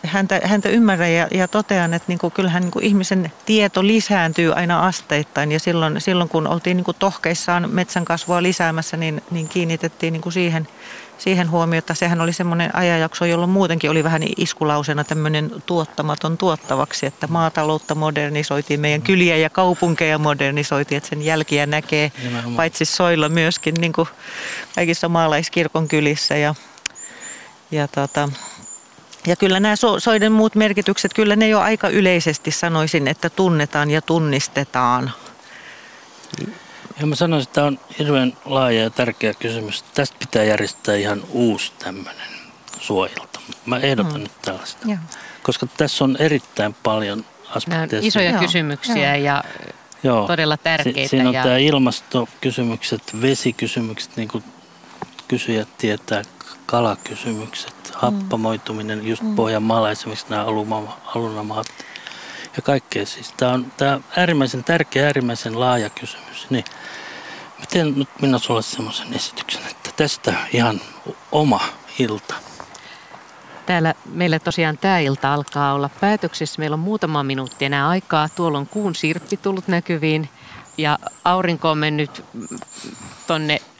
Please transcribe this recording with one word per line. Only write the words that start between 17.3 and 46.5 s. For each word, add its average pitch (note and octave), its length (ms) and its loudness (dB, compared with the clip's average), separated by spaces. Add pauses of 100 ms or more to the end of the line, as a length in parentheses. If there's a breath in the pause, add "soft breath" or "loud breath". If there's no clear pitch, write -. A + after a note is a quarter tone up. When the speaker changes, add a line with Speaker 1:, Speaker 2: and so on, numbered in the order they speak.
Speaker 1:
modernisoitiin, D3 840 0
meidän D3 220 0
kyliä F3+ 360 4
ja D#3 120 4
kaupunkeja E3+ 680 2
modernisoitiin, C#3+ 800 0
että - 120 -6
sen D3+ 120 -6
jälkiä D3+ 440 2
näkee D3+ 460 0 (120)
Speaker 2:
Nimenomaan. A#2+ 320 -4
Speaker 1:
paitsi E3 300 0
soilla D#3+ 440 2
myöskin E3 460 2
niin E3 180 0
kuin E3 140 0 (680 loud breath)
kaikissa E3+ 340 0
maalaiskirkon D#3+ 800 2
kylissä D3 500 2
ja, D3 180 2 (1160 loud breath)
ja D3 160 0
tota, C#3+ 420 -2 (960 loud breath)
ja F3 80 4
kyllä F#3 240 4
nämä G#3+ 160 4
so-, G#3 240 2
soiden A3 320 4
muut A3 240 4
merkitykset, G3+ 580 2
kyllä G#3 220 4
ne A3 120 4
jo G#3+ 120 4
aika G3+ 300 2
yleisesti E3+ 640 2
sanoisin, D#3+ 560 0
että D#3+ 220 0
tunnetaan D3+ 600 2
ja D#3 100 2
tunnistetaan. C3+ 1120 0 (1900 loud breath)
Speaker 2:
Ja D3+ 60 -2
mä D3+ 100 0
sanoisin, D#3+ 320 2
että - 80 -20
tämä D3 120 4
on C#3 120 -2 (200)
hirveän C3+ 340 2 (120)
laaja B2+ 380 2
ja A2 60 0
tärkeä A2+ 440 0
kysymys. A2+ 500 -6
Tästä - 360 -2
pitää - 240 0
järjestää G#2 520 0
ihan G2+ 340 -2
uusi A#2 500 0
tämmöinen F#2 480 -12 (520 loud breath)
suojelta. - 600 -4 (260)
Mä B2 120 -2
ehdotan A#2+ 360 0
Speaker 1:
Mm. G#2 100 -6
Speaker 2:
nyt - 180 -14
tällaista. - 460 -10
Speaker 1:
Joo. G#3 100 0 (460 loud breath)
Speaker 2:
Koska - 240 -2 (100)
tässä D3 260 0
on C3+ 160 2
erittäin C3 640 0